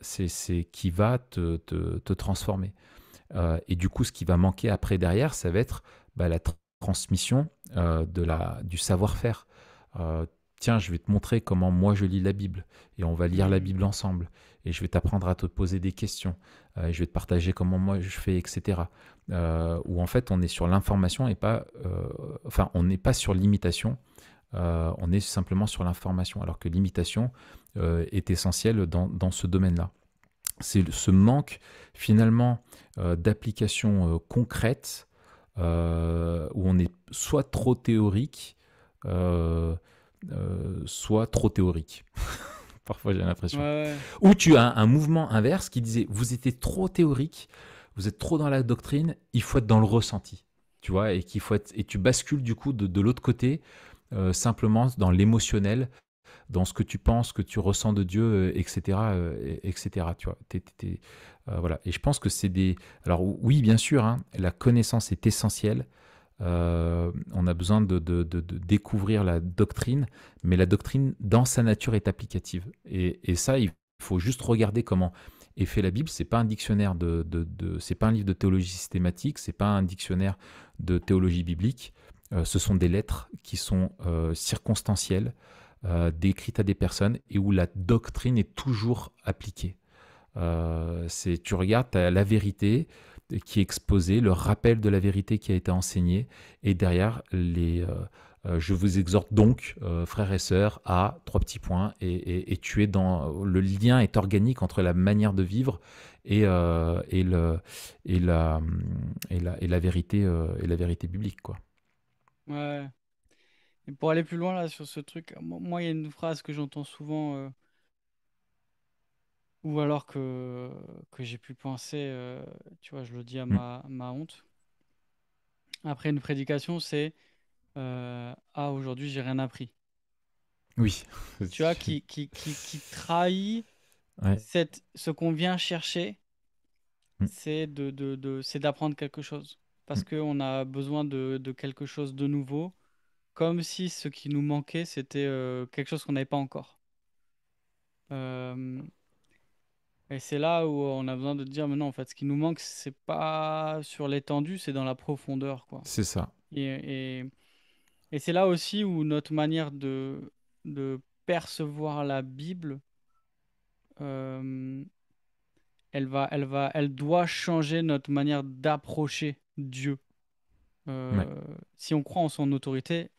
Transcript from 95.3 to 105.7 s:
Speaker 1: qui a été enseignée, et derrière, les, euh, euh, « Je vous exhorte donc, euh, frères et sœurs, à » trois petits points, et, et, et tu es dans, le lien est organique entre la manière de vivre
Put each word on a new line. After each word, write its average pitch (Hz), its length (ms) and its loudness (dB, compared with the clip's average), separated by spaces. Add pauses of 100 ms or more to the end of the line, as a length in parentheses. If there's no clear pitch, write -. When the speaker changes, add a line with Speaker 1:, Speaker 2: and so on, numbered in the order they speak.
Speaker 1:
qui - 120 -6
a 95 60 2
été 90 160 0
enseignée, 92 560 2 (340)
et 101 120 4
derrière, 92 480 2 (100)
les, 85 500 0
euh, 90 60 -4 (580)
euh, « 87 140 0
Je 80 120 0
vous 95 280 2
exhorte 92 320 2
donc, 110 500 4
euh, 87 240 -2
frères 98 260 -2
et 95 60 2
sœurs, 98 460 2
à » 92 400 0
trois - 160 -2
petits - 180 -4
points, 90 420 -2
et, 90 120 -2
et, 90 400 -4
et 95 40 -2
tu - 280 0
es - 20 4
dans, 92 580 2
le 95 160 4
lien 98 380 4
est 110 180 4
organique 104 460 2
entre 92 180 0
la 90 140 4
manière 104 380 4
de 95 100 2
vivre 107 380 0 (440)